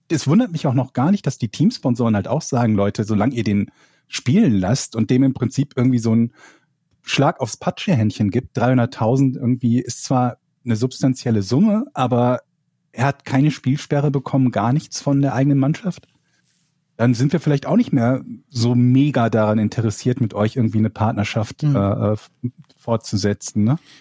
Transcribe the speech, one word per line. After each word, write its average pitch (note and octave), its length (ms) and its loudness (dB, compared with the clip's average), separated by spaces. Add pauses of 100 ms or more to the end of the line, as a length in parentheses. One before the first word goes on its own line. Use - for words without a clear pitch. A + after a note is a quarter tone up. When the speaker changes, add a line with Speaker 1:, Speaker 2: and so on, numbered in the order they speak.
Speaker 1:
es D#3 200 -2
wundert G3 240 2
mich D#3+ 160 -4
auch B2+ 60 0
noch - 200 -2
gar C#3+ 180 0
nicht, - 140 -2
dass C#3+ 140 -4
die A#2 100 -4
Teamsponsoren A#2+ 640 0
halt F#2+ 120 -2
auch C#3 160 -2
sagen, A#2 320 0
„Leute, G2+ 280 0
solange G#2+ 320 0
ihr A2+ 80 -2
den G2+ 280 0 (400)
spielen E3 420 2
lasst G2 420 -2
und A2+ 160 -2
dem B2+ 100 4
im C3+ 140 2
Prinzip - 400 -4
irgendwie B2 240 2
so A2+ 120 0
einen A#2 220 2 (680)
Schlag - 360 0
aufs - 180 -6
Patschehändchen G#2+ 720 0
gibt“, - 260 -6
dreihunderttausend B2+ 800 2
irgendwie A#2+ 440 0
ist - 240 -8
zwar B2 340 0 (280)
eine A#2 100 0
substanzielle A#2+ 680 -2
Summe, G#3 500 2
aber B2 480 0 (500)
er B2 140 -2
hat - 200 -4
keine C#3 260 2
Spielsperre C#3+ 580 -2
bekommen, C3 420 0
gar A#2 220 0
nichts - 260 -4
von C#3 220 0
der C3+ 140 -2
eigenen C#3 240 2
Mannschaft. D#3+ 480 -4 (920)
Dann A#2 160 2
sind C3 180 0
wir E3+ 80 0
vielleicht D3 260 0
auch E3+ 120 0
nicht - 160 0
mehr B2+ 300 0 (260)
so A#2+ 260 0
mega B2 540 4
daran G#2+ 280 2
interessiert, A2 640 -2
mit A2 140 -2
euch G#2+ 240 -2
irgendwie A2+ 220 0
eine A2 100 2
Partnerschaft, G#2+ 760 -4
Speaker 2:
Mhm. C#3+ 120 0
Speaker 1:
äh, G#2 380 0
äh, G#2 40 -2 (600)
fortzusetzen, G#2 840 -2
ne? C3+ 140 2 (240)